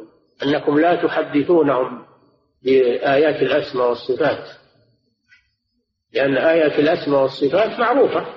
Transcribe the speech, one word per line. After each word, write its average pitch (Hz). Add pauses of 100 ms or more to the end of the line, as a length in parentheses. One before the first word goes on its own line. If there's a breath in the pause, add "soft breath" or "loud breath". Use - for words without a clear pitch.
(440)
أنكم 147
لا 170
تحدثونهم 143 (520)
بآيات 135
الأسماء 127
والصفات، 123 (1600)
لأن 135
آيات 156
الأسماء 147
والصفات 165
معروفة 233 (120)